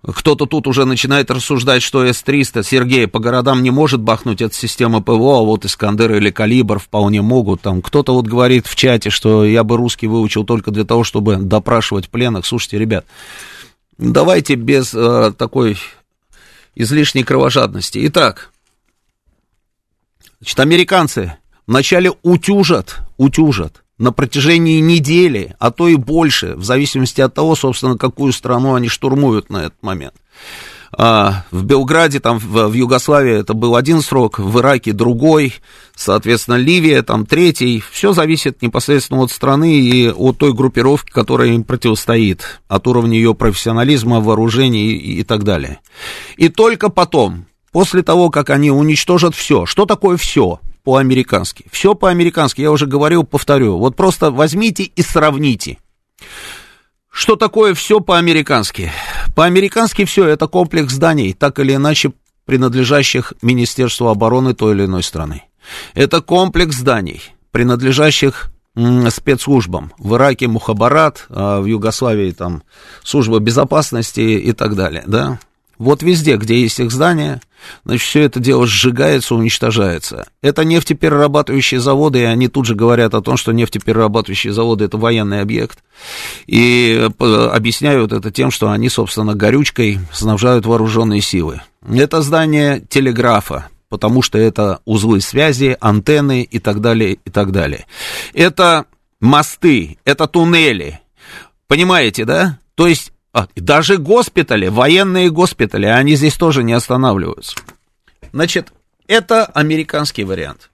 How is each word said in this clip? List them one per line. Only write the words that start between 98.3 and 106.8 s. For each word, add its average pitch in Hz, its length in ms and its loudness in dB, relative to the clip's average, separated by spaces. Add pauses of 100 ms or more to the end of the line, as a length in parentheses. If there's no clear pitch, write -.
Это 170 500 2 (340)
мосты, 131 840 2
это 143 220 0
туннели. 147 720 2 (680)
Понимаете, 151 580 2
да? 160 320 0 (160)
То 170 120 4
есть, 170 260 0 (200)
а, 107 220 -2
даже 151 420 2
госпитали, 151 720 0
военные 175 640 2
госпитали, 120 560 -2
они 135 300 2
здесь 143 180 0
тоже 143 300 0
не 117 80 0
останавливаются. 120 840 -2 (760)